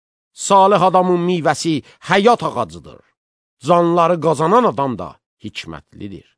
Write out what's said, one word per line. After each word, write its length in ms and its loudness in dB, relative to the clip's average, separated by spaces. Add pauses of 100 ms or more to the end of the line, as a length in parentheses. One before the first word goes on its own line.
(380)
Salih 440 4
adamın 460 2
meyvəsi 540 -2 (260)
həyat 360 2
ağacıdır. 580 -10 (640)
Canları 580 2
qazanan 420 2
adam 340 -2
da 120 -10 (340)
hikmətlidir. 840 -16 (100)